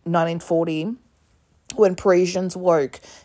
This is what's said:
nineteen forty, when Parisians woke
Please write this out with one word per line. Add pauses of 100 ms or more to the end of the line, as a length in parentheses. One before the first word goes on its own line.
nineteen
forty, (800)
when
Parisians
woke (260)